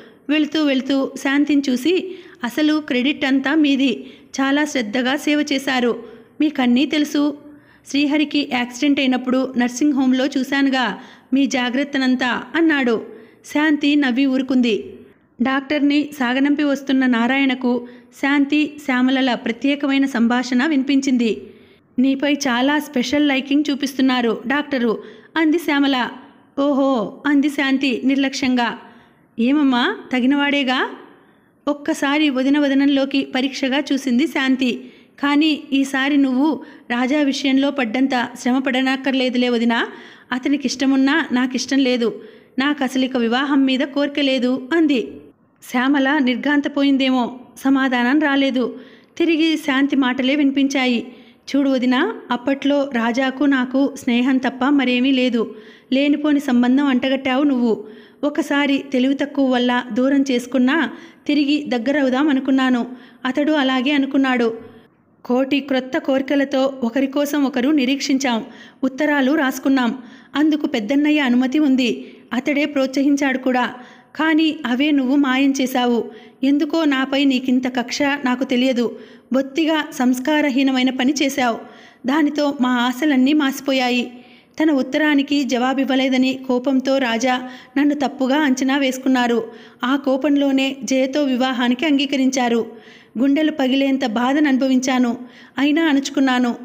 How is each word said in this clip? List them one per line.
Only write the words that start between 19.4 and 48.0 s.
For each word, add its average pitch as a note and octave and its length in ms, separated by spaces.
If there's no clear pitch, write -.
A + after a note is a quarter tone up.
సంభాషణ B3 600
వినిపించింది. C4+ 800
"నీపై C4+ 340
చాలా C#4 460
స్పెషల్ D4 480
లైకింగ్ C#4 440
చూపిస్తున్నారు B3+ 760
డాక్టరు," C4+ 760
అంది D#4+ 220
శ్యామల. C#4 500
"ఓహో," C4+ 640
అంది D4 240
శాంతి C4+ 540
నిర్లక్ష్యంగా. B3+ 760
"ఏమమ్మా, C4+ 560
తగినవాడేగా?" C#4+ 760
ఒక్కసారి D4 640
వదిన C4 300
వదనంలోకి C#4 640
పరీక్షగా C4+ 580
చూసింది C4 340
శాంతి. C4 640
"కానీ C#4+ 520
ఈసారి C4+ 460
నువ్వు C4+ 440
రాజా B3+ 320
విషయంలో C4+ 500
పడ్డంత B3+ 580
శ్రమ B3+ 200
పడనక్కర్లేదులే C4 880
వదినా, A#3 380
అతనికిష్టమున్నా C4+ 1000
నాకిష్టం B3+ 480
లేదు, B3 420
నాకసలిక C4 580
వివాహం C4+ 480
మీద C4 140
కోరిక C#4+ 400
లేదు," C4 540
అంది. D4 380
శ్యామల C4+ 480
నిర్ఘాంతపోయిందేమో, C4+ 1200
సమాధానం C4 640